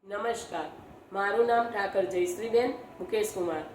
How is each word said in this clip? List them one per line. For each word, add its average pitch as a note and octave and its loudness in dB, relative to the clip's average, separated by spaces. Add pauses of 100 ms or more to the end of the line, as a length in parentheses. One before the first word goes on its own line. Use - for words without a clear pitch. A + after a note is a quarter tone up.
નમસ્કાર, G#3 -2 (480)
મારું G3+ 4
નામ A#3 4
ઠાકર G3 0
જયશ્રીબેન G3 2
મુકેશકુમાર F#3 -4 (100)